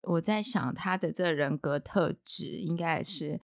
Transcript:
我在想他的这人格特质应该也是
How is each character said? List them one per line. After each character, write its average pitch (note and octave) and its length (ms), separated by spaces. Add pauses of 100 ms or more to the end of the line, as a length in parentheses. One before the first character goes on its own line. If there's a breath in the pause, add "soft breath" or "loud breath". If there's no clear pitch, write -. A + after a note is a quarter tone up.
我 E3+ 180
在 G#3+ 220
想 E3+ 320
他 F#3 240
的 D#3+ 140
这 F3 180
人 D3 260
格 C#3+ 220
特 - 360 (100)
质 - 220
应 - 280
该 E3 220
也 - 80
是 - 360 (120)